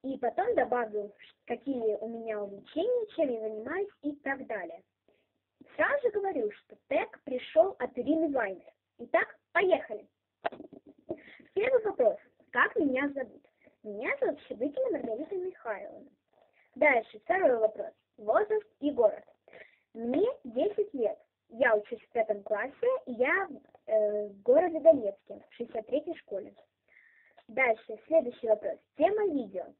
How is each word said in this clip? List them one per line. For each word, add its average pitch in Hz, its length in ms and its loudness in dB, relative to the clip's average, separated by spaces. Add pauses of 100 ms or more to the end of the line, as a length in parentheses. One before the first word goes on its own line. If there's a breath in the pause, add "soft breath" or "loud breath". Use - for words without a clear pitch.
и 262 160 -6
потом 381 360 0
добавлю, 220 640 -2
ш-, - 160 -20 (120)
какие 233 500 -2
у 220 120 -8
меня 226 340 -8
увлечения, 370 640 -4 (100)
чем 302 140 2
я 226 100 -4
занимаюсь 240 500 -6 (120)
и 294 140 -6
так 269 300 -8
далее. 175 360 -10 (960)
Сразу 494 260 0
же 480 80 2
говорю, 392 420 -2
что - 240 -20 (120)
тег 330 360 -2
пришел 311 540 2
от 247 200 -6
Ирины 302 320 2
Вайнер. 214 420 -4 (260)
Итак, - 380 -2 (160)
поехали. 339 540 0 (1500 loud breath)
Первый 466 300 2
вопрос. 247 320 4 (340)
Как 262 260 2
меня 285 320 2
зовут? 269 340 -8 (400 soft breath)
Меня 214 280 -8 (100)
зовут 415 280 0
Щебыкина 294 420 -4
Маргарита 285 460 -6
Михайловна. 247 720 -10 (640 soft breath)
Дальше, 247 460 2
второй 339 380 2
вопрос. 214 340 0 (260)
Возраст 415 480 0 (140)
и 285 100 0
город. 233 340 2 (680 loud breath)
Мне 247 320 0 (160)
десять 339 500 -2
лет. 262 240 -2 (320)
Я 226 280 2
учусь 208 260 -6
в - 60 -20
пятом 214 340 -2
классе, 240 460 -2 (180)
и 254 60 -8
я, 311 360 2 (380)
э, 208 400 2
в 202 160 -16
городе 320 380 4
Донецке, 269 680 4
в - 60 -20
шестьдесят - 320 -10
третьей 302 300 -4
школе. - 360 -10 (920 soft breath)
Дальше, 220 500 -2 (120)
следующий 240 400 2
вопрос. 214 280 2 (200)
Тема 415 300 2
видео. 208 400 -4 (140)